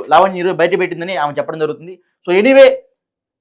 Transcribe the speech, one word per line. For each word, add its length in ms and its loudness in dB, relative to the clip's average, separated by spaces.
లావణ్య 300 2
ఈరోజు 180 -4
బయట 120 0
పెట్టిందని 380 -10
ఆమె 160 -6
చెప్పడం 260 -10
జరుగుతుంది. 300 -12
So, 40 -6
anyway, 260 6